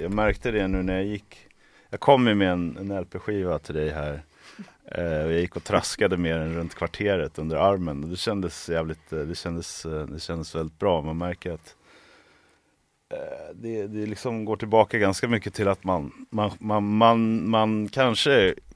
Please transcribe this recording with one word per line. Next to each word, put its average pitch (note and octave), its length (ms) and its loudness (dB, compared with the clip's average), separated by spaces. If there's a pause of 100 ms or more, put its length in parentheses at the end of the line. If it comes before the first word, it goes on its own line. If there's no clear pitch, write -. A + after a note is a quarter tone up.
Jag F2+ 120 -4
märkte G#2+ 380 0
det G2+ 160 0
nu F#2 160 0
när F#2 100 -2
jag F#2+ 120 -2
gick, G#2 320 -8 (520)
jag G2+ 100 -10
kom B2+ 280 6
ju G#2 80 4
med F#2+ 160 4
en, F2 260 -2
en G2 140 -8
L F#2+ 200 -4
P-skiva F#2 480 -2
till - 160 -10
dig D2+ 140 0
här. D2 340 -6 (680)
Eh, F2+ 120 -4 (220)
och E2 80 0
jag E2+ 60 4
gick F2 160 -2
och E2+ 80 -6
traskade F#2+ 540 2
med E2 220 0
den D#2+ 160 -4
runt E2 200 -6
kvarteret F2+ 640 -2
under D#2 180 -4
armen. E2+ 460 2
Och D#2+ 60 -8
det F2+ 80 -6
kändes F#2+ 520 -4
jävligt, D#2+ 440 -4
eh, D#2+ 60 -4
det D#2+ 160 -6
kändes, E2+ 500 -8
eh, D#2 200 -6
det D#2+ 140 -10
kändes E2 360 -8
väldigt D#2+ 240 -6
bra. F2+ 220 2
Man D#2 160 -6
märker F2 360 -6
att, - 220 -16 (1400)
eh, D2 420 -12
det, A2 320 -6
det G#2+ 180 -6
liksom A2 400 -6
går G#2+ 120 -2
tillbaka A2 400 4
ganska G2 300 2
mycket G#2+ 260 -2
till G#2 140 2
att G2 160 2
man, E2 280 0 (180)
man, G#2 300 -2
man, G#2+ 240 0 (140)
man, A2+ 520 6
man A2 400 2
kanske B2 680 4 (200)